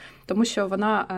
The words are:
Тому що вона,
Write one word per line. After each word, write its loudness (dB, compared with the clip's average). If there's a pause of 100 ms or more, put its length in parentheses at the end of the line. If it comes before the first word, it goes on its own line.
(260)
Тому 2
що 0
вона, 0 (100)